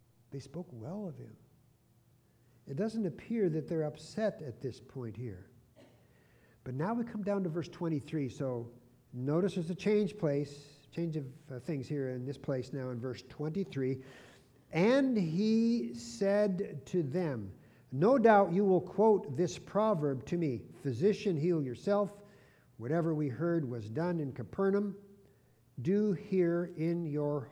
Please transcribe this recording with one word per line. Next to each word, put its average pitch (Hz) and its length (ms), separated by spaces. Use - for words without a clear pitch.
They 143 80
spoke 170 320
well 165 380
of 135 80
him. 117 180
It 139 100
doesn't 220 300
appear 214 420
that 156 180
they're 160 180
upset 185 640
at 113 140
this 123 200
point 117 360
here. 101 300
But 127 120
now 170 180
we 233 120
come 214 180
down 202 220
to 175 40
verse 160 220
twenty-three. 156 580
So 120 400
notice 151 400
there's 175 160
a 180 40
change 208 440
place, 143 480
change 165 240
of, 143 80
uh, 127 80
things 135 300
here 139 220
in 127 160
this 135 100
place 135 360
now 131 180
in 120 100
verse 127 300
twenty-three. 147 720
"And 247 440
he 220 800
said 196 920
to 180 160
them," 135 480
no 202 260
doubt 202 340
you 202 140
will 185 160
quote 196 560
this 180 200
proverb 151 680
to 175 100
me, 139 240
"Physician, 175 520
heal 160 280
yourself. 196 500
Whatever 156 380
we 151 140
heard 160 380
was 113 220
done 165 320
in 139 120
Capernaum, 196 640
do 202 300
here 175 640
in 170 300
your 147 460